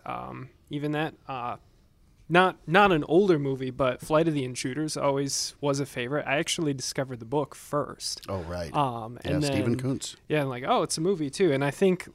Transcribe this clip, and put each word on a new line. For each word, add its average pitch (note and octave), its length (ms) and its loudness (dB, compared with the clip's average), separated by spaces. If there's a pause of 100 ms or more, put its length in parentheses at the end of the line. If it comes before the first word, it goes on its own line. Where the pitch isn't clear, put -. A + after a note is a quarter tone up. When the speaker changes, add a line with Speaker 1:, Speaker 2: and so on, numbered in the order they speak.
Speaker 1:
Um, B2+ 440 -10 (200)
even D3 240 -4
that, D3+ 220 -2 (120)
uh, A#2+ 300 -6 (720)
not, F3+ 380 4
not F#3+ 260 6
an D3+ 160 2
older F3+ 300 6
movie, C3+ 320 -2
but B2+ 320 0
Flight D#3 260 4
of D#3+ 60 2
the C#3+ 100 0
Intruders C3+ 540 -4
always C#3 640 0
was C#3+ 180 2
a C#3+ 60 -2
favorite. C3 400 -4
I C3+ 120 0
actually D#3+ 360 0
discovered C3 460 -6
the A2+ 60 -12
book C3+ 280 -2
first. - 720 -6
Speaker 2:
Oh, F#2+ 140 -4
right. E2+ 320 -8
Speaker 1:
Um, A#2+ 500 -2
and D3 200 0
Speaker 2:
Yeah, D3 60 0
Stephen B2+ 240 2
Speaker 1:
then B2+ 60 -2
Speaker 2:
Kuntz. B2+ 360 -4 (120)
Speaker 1:
Yeah, D3+ 140 0
and C3+ 80 -2
like, B2 180 -8
"Oh, A3+ 140 4
it's - 160 -2
a D#3+ 40 -4
movie D#3+ 280 0
too." F3 220 4
And C3+ 120 2
I C#3+ 60 2
think, F#3 460 2